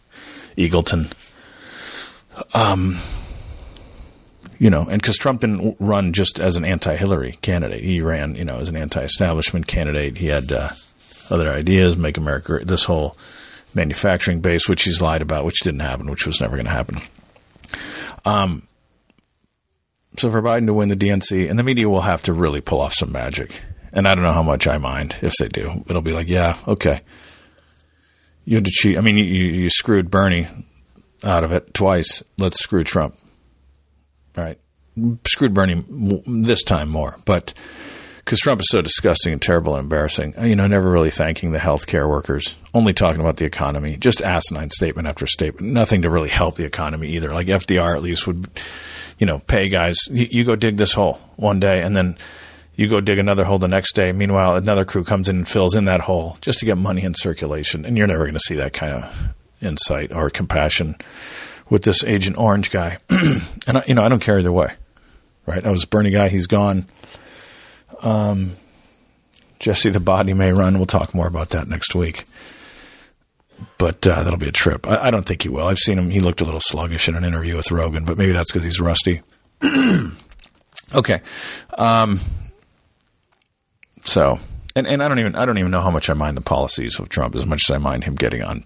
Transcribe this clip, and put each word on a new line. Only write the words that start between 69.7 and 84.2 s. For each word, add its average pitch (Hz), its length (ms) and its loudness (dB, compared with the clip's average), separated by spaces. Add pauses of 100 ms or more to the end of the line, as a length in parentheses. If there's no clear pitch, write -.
the 98 100 2
Body 95 340 2
may 95 200 4
run. 95 240 4
We'll 92 80 2
talk - 280 0
more 85 140 0
about 82 220 -4
that 82 180 -4
next - 260 -6
week. 85 300 -2 (1500)
But, 82 300 0
uh, 82 160 2
that'll 87 160 -2
be 76 80 -4
a 69 60 -4
trip. - 340 0
I, 107 200 0
I 123 40 4
don't 101 140 0
think 87 160 -4
he 85 80 -4
will. 71 180 -4
I've 95 120 0
seen 98 180 2
him. 90 140 0
He 98 100 2
looked 87 180 2
a 85 60 0
little 78 160 -4
sluggish 82 480 0
in 82 60 0
an 87 100 -2
interview 82 320 -2
with 78 140 -4
Rogan, 80 340 -2
but 85 120 -2
maybe 98 140 4
that's 87 200 0
'cause 85 120 0
he's 85 160 0
rusty. 85 420 2 (400)
<clears throat> 294 100 2 (1200)
Okay. 113 240 2 (580)
Um, 110 440 4 (1800)
so, 69 340 4 (340)